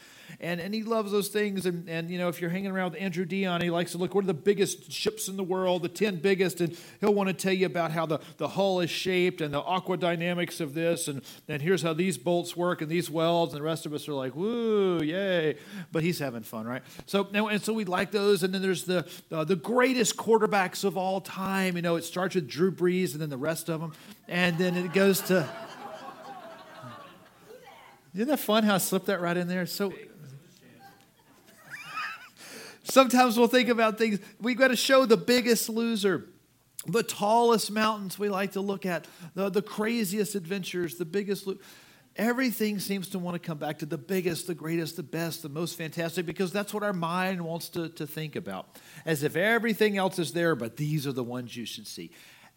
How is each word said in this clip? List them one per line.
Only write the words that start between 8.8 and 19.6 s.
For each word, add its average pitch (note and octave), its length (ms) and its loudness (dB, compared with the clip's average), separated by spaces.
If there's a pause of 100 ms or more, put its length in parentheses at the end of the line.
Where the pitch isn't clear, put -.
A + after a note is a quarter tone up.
is E3+ 80 0
shaped F3+ 500 2
and D3+ 140 -2
the C#3+ 80 0
aqua F3+ 340 -2
dynamics F3 640 0
of D3 140 -4
this. E3 340 0
And, C#3 140 -6 (260)
and D3 140 -4
here's D#3+ 220 2
how E3 100 2
these F3 240 2
bolts F3 400 0
work F3 240 0
and D3+ 100 -4
these E3+ 180 0
welds. E3 440 2
And D3 80 -8
the D3 40 -4
rest D#3+ 200 -2
of D3+ 80 -6
us D3 160 -6
are D3+ 40 -4
like, C3 220 -4
woo, G3+ 680 2
yay. E3+ 540 0 (380)
But E3 100 2
he's E3+ 160 2
having A#2+ 240 -4
fun, A2 240 -8
right? B2+ 160 -6 (240)
So, G3 240 0
now, G#3 160 2
and G#3 160 0
so G#3+ 100 -2
we A3 120 -2
like G3 260 0
those. G3+ 320 4
And F#3 100 0
then F#3+ 80 -2
there's F#3 220 0
the, F3 240 0 (240)
uh, D#3+ 120 -2
the E3+ 120 2
greatest B3 640 2